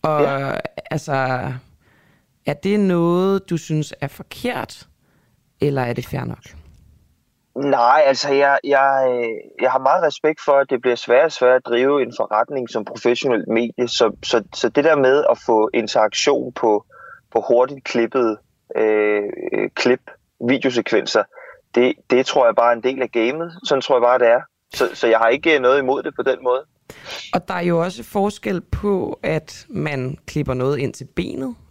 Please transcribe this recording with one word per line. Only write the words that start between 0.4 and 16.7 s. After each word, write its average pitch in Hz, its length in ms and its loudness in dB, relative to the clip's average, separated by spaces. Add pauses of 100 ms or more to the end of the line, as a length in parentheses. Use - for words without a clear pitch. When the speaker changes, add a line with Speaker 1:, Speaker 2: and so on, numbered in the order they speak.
Speaker 1:
altså, 131 600 -4 (920)
er 147 80 -4
det 208 260 -2
noget, 185 720 0
du 170 60 -2
synes 156 440 -6
er 143 80 -8
forkert, - 800 -12 (720)
eller 139 220 -2
er 120 100 -4
det - 140 -6
fair 135 180 -8
nok? - 200 -12 (1200)
Speaker 2:
Nej, 131 420 4
altså, 139 260 0
jeg, 139 320 4
jeg, 135 460 2
øh, 117 520 -6
jeg 127 80 2
har 131 80 0
meget 151 240 2
respekt 151 420 0
for, 147 80 2
at 139 180 4
det 127 100 0
bliver 123 160 0
sværere 127 280 4
og 156 80 0
sværere 127 240 4
at 127 100 -2
drive 131 360 2
en 117 140 -4
forretning 120 540 -2
som 107 140 -4
professionelt 120 640 -2
medie. 117 400 -2
Så, 113 360 0
så, 113 180 0 (120)
så - 140 -2
det 147 160 0
der 156 120 4
med 139 340 4
at 120 160 0
få 107 280 2
interaktion 123 800 0
på, 107 340 0 (460)